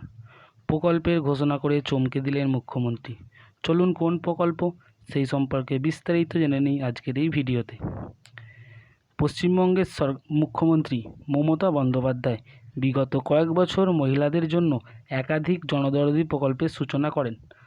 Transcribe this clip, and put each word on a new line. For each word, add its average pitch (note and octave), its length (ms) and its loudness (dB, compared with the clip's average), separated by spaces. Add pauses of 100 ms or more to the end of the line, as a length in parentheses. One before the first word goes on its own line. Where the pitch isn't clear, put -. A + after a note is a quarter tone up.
(680)
প্রকল্পের E3+ 540 2
ঘোষণা C#3+ 360 0
করে D3 240 0
চমকে C3+ 400 -2
দিলেন C#3 260 -2
মুখ্যমন্ত্রী। B2 680 -4 (480)
চলুন F3 300 2
কোন E3+ 240 0
প্রকল্প, E3+ 540 -2 (420)
সেই C#3 120 0
সম্পর্কে C3+ 540 -2
বিস্তারিত D#3+ 580 -2
জেনে C#3+ 220 2
নিই C#3 220 0
আজকের B2+ 360 -4
এই D#3 120 0
ভিডিওতে। B2+ 480 -2 (1400)
পশ্চিমবঙ্গের F#3 680 2
সর-, C3+ 340 -2 (120)
মুখ্যমন্ত্রী D3+ 720 2 (260)
মমতা D#3 420 2
বন্দ্যোপাধ্যায় B2+ 640 0 (380)
বিগত C3+ 420 0
কয়েক D3+ 340 2
বছর F3+ 400 2
মহিলাদের D3 560 2
জন্য D#3+ 320 2 (300)
একাধিক D#3 640 -2
জনদরদি C#3+ 520 2
প্রকল্পের C#3+ 460 0
সূচনা D3 400 -2
করেন। B2+ 260 -2 (320)